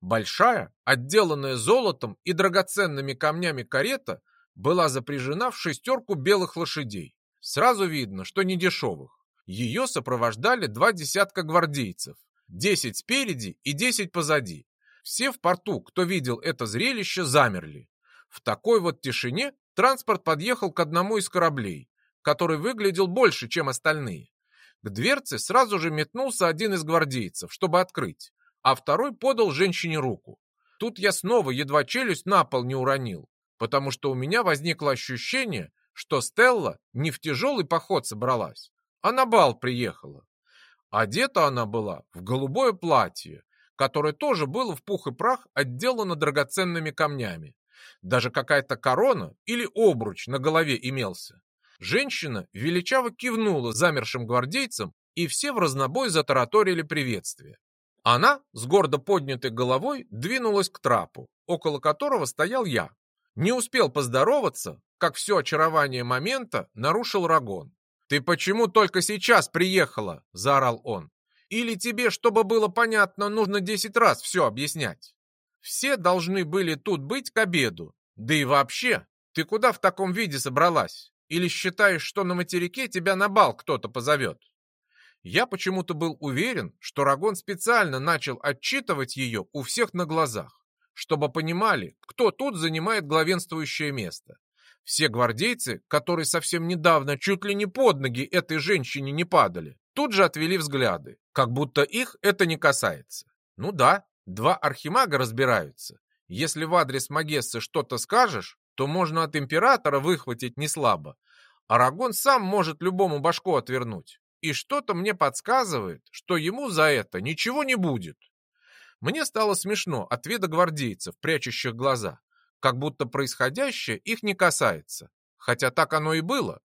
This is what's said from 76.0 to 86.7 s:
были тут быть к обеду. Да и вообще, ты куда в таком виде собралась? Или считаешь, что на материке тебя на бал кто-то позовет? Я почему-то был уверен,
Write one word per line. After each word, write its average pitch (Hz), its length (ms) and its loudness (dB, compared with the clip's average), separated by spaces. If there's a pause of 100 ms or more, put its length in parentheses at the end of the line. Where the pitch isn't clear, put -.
были 165 300 0
тут 165 260 -2
быть 202 300 -6
к - 80 -2
обеду. 127 560 0 (220)
Да 113 180 -2
и 147 100 2
вообще, 139 640 2 (260)
ты 160 120 -2
куда 220 280 2
в - 80 -6
таком 185 320 0
виде 175 260 -4
собралась? 139 760 0 (180)
Или 175 160 0
считаешь, 185 560 2
что - 220 -4
на 180 100 -2
материке 180 540 -4
тебя 190 260 0
на 196 140 2
бал 196 280 6
кто-то 123 320 -4
позовет? 123 540 0 (800)
Я 170 240 0
почему-то 185 480 -4
был 156 240 -4
уверен, 147 640 -4